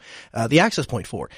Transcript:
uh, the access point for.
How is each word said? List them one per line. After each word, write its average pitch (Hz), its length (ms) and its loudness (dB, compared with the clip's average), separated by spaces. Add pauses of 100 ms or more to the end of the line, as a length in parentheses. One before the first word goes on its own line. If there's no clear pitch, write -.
(340)
uh, - 140 -2
the 147 140 6
access 185 240 0
point 110 200 -6
for. 78 320 -10